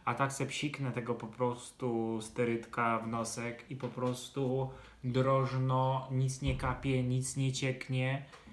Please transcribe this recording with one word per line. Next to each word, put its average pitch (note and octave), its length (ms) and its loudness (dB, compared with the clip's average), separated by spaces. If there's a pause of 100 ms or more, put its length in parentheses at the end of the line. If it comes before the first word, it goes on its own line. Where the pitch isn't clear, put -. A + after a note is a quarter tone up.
a A#2+ 100 0
tak C3+ 180 0
se C3+ 140 -2
psiknę C#3 460 -4
tego A#2+ 220 -2
po A2+ 120 -6
prostu A#2 960 -2
sterytka A#2 760 0
w A2+ 100 -4
nosek A#2 640 -4
i C3 60 -6
po C3 120 -6
prostu B2+ 840 -2 (340)
drożno, C3 1040 4
nic C3 320 2
nie C3 140 2
kapie, C3 460 2
nic B2+ 340 0
nie C3+ 160 2
cieknie. C3 720 0 (280)